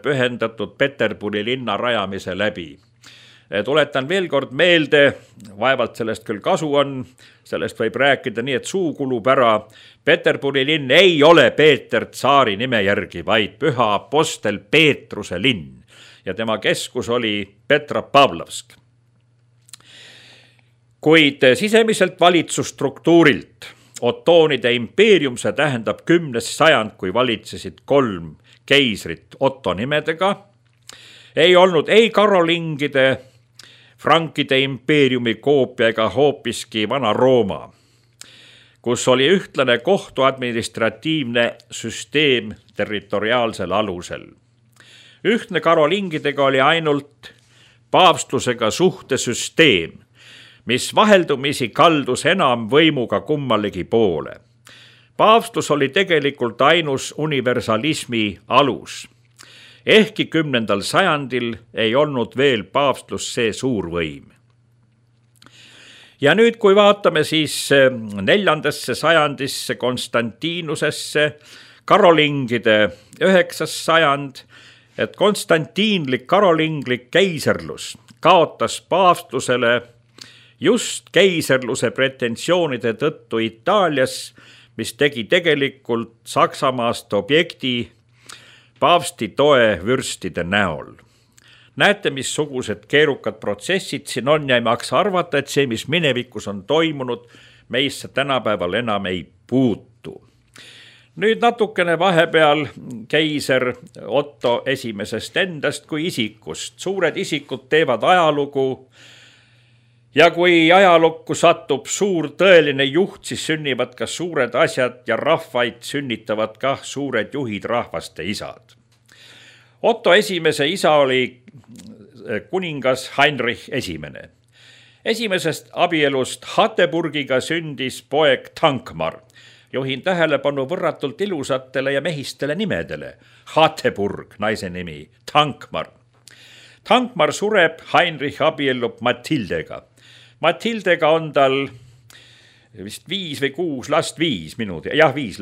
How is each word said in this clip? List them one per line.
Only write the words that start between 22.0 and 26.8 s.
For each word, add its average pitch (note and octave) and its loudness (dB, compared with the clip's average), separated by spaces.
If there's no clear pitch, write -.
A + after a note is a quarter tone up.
valitsusstruktuurilt E3 2
Ottoonide B2 2
impeerium, C#3+ 2
see G#2+ -4
tähendab A#2+ -4
kümnes D#3 0
sajand, C3 4